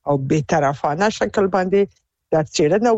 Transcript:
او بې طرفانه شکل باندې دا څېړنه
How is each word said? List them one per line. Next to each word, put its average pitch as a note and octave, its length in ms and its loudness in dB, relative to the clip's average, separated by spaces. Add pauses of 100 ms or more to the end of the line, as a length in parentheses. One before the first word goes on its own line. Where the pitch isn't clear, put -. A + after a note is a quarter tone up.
او C#3+ 100 0
بې C#3 220 -2 (140)
طرفانه D3+ 560 0
شکل G#3 360 -2 (100)
باندې F#3+ 260 2 (500)
دا D#3 120 2
څېړنه G3 540 0